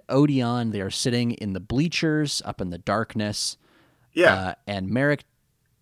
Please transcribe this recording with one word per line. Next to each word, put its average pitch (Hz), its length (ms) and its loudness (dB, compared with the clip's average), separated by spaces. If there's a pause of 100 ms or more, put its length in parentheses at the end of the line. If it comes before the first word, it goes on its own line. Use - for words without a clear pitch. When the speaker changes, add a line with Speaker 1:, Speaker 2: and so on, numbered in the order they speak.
Speaker 1:
Odeon. 123 640 2
They 104 80 -4
are 95 100 -4
sitting 120 420 0
in 104 200 -6
the 92 80 -4
bleachers 151 840 0
up - 160 -8
in 92 80 -4
the 85 80 -6
darkness. 107 800 -2 (560)
Speaker 2:
Yeah. 156 200 6
Speaker 1:
Uh, 92 200 -2 (120)
and 98 240 -4
Merrick, 139 360 0 (560)